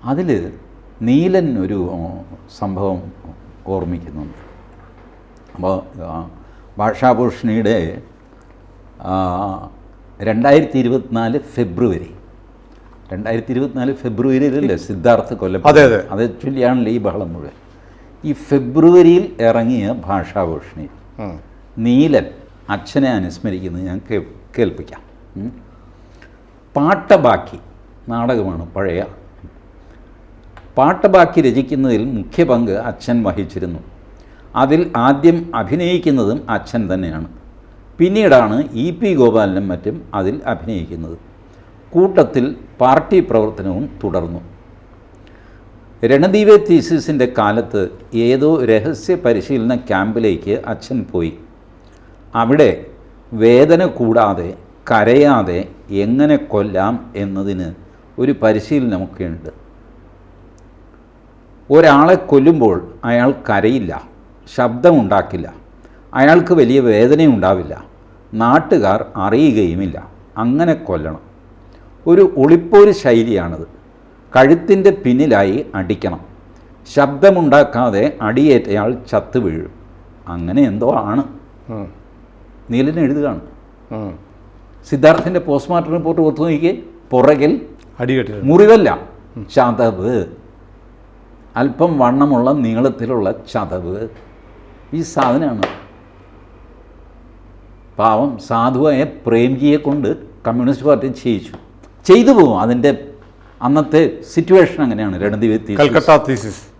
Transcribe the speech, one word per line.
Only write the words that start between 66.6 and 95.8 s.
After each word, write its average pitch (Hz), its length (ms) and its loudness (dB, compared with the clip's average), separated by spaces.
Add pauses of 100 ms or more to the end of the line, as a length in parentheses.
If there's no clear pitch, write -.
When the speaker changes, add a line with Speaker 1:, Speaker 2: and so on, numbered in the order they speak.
Speaker 1:
വലിയ 127 180 4 (120)
വേദനയുണ്ടാവില്ല, 104 840 2 (680)
നാട്ടുകാർ 117 580 2 (260)
അറിയുകയുമില്ല. 104 720 0 (480)
അങ്ങനെ 156 320 0 (120)
കൊല്ലണം. 80 360 -8 (840)
ഒരു 180 120 6 (200)
ഒളിപ്പോര് 170 580 6
ശൈലിയാണത്. 101 640 0 (680)
കഴുത്തിൻ്റെ 170 560 4 (120)
പിന്നിലായി 123 540 2 (220)
അടിക്കണം. 92 420 -6 (720)
ശബ്ദമുണ്ടാക്കാതെ 139 1120 2 (220)
അടിയേറ്റയാൾ 113 640 2 (200)
ചത്തു 113 340 -2
വീഴും. 80 280 -6 (600)
അങ്ങനെ 87 360 -2
എന്തോ 107 180 -2 (220)
ആണ്. 131 120 -2 (520)
Speaker 2:
ഉം. 101 100 -12 (880)
Speaker 1:
നീലൻ 139 320 -2
എഴുതുകയാണ്. 139 380 -4 (540)
Speaker 2:
ഉം. 104 140 -10 (800)
Speaker 1:
സിദ്ധാർത്ഥിൻ്റെ 151 600 2
പോസ്റ്റ്മോർട്ടം 160 480 -2
റിപ്പോർട്ട് 160 300 -2
ഓർത്ത് 156 200 -2
നോക്കിയേ. 165 280 0 (380)
പുറകിൽ 139 400 4 (480)
Speaker 2:
അടി 123 180 -2
കിട്ടിയത്. 104 320 -6
Speaker 1:
മുറിവല്ല, 208 380 6 (480)
Speaker 2:
ഉം. 107 180 -14
Speaker 1:
ചതവ്. 117 640 0 (1400)
അല്പം 147 320 -2 (100)
വണ്ണമുള്ള 131 480 2 (140)
നീളത്തിലുള്ള 117 640 -2 (260)
ചതവ്. 92 420 -6 (1000)
ഈ 165 40 -4 (140)
സാധനമാണ്. 123 520 -2 (2250)